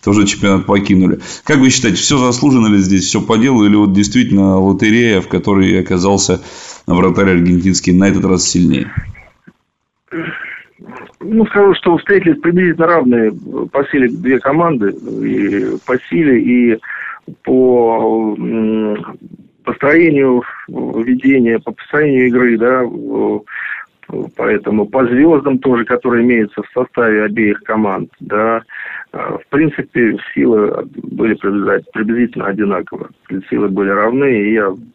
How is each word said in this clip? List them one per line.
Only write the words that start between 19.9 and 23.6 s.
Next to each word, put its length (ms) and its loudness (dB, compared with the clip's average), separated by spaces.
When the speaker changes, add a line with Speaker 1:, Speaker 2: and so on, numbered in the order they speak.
Speaker 2:
ведения, 920 0
по 140 -8
построению 560 0
игры, 280 2
да, 280 2